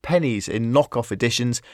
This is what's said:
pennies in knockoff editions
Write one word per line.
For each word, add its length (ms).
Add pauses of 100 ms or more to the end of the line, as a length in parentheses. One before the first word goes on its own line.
pennies 480
in 240
knockoff 360
editions 520 (120)